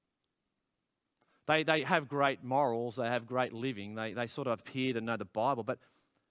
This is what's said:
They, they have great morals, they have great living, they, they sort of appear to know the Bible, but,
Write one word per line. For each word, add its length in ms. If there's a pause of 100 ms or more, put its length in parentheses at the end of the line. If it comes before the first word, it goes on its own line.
(1500)
They, 180
they 180
have 240
great 380
morals, 500
they 140
have 180
great 260
living, 440
they, 160
they 160
sort 180
of 140
appear 320
to 80
know 160
the 80
Bible, 400
but, 160 (500)